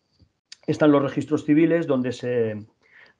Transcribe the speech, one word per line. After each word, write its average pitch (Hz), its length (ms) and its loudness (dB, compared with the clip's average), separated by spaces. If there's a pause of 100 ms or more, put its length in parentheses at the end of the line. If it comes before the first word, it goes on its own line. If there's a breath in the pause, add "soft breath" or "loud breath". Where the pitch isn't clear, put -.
(680)
están 151 260 2
los 139 100 4
registros 143 420 -4
civiles 160 420 2
donde 127 260 -2
se, 113 520 -4 (560 soft breath)